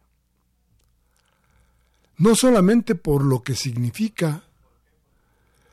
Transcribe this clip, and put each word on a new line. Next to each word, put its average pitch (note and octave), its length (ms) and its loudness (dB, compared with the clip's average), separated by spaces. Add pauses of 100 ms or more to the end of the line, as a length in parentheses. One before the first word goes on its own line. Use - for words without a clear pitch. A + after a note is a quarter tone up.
(2250)
No G#3+ 160 4
solamente A3+ 600 2
por C#3+ 300 -2
lo B2+ 180 0
que C3+ 120 -6
significa D3 880 -6 (1300)